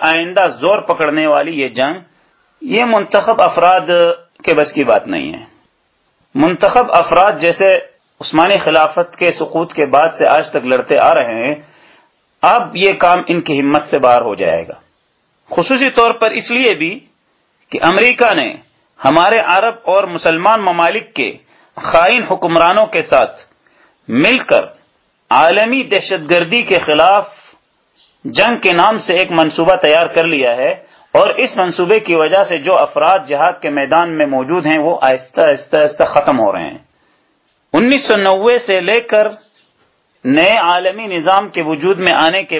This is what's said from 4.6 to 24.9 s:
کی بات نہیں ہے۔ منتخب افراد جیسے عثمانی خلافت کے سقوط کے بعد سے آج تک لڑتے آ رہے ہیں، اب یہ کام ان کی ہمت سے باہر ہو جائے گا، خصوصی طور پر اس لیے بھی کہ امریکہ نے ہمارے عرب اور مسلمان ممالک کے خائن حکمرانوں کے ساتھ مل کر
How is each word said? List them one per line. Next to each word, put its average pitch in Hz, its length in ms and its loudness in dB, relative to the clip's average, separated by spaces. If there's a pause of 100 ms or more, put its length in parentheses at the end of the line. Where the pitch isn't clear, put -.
کی 147 100 -2
بات 110 240 0
نہیں 80 260 -8
ہے۔ - 100 -16 (920)
منتخب 185 580 0
افراد 180 460 2
جیسے 170 280 0 (540)
عثمانی 170 360 0
خلافت 160 600 0
کے 175 160 0
سقوط 165 400 -6
کے 147 120 -2
بعد 143 320 2
سے 147 100 2
آج 151 220 2
تک 123 160 -6
لڑتے 127 340 0
آ 131 140 4
رہے 120 240 -2
ہیں، 131 180 -4 (880)
اب 190 320 0
یہ 196 240 2
کام 180 280 2
ان 170 140 -2
کی 151 180 -4
ہمت 143 280 0
سے 151 120 -2
باہر 123 220 4
ہو 117 140 -4
جائے 85 320 -2
گا، 78 100 -16 (720)
خصوصی 254 400 -2
طور 233 280 2
پر 220 120 0
اس - 200 -8
لیے 240 240 0
بھی 165 180 -6 (800)
کہ - 120 -6
امریکہ 220 500 2
نے 131 160 -4 (500)
ہمارے 175 400 2 (100)
عرب 208 260 0 (160)
اور 196 160 2
مسلمان 175 540 0
ممالک 180 520 -2
کے 120 180 -4 (460)
خائن 196 460 2
حکمرانوں 175 640 0
کے 175 180 -4
ساتھ - 380 0 (680)
مل 170 280 0 (100)
کر - 180 2 (640)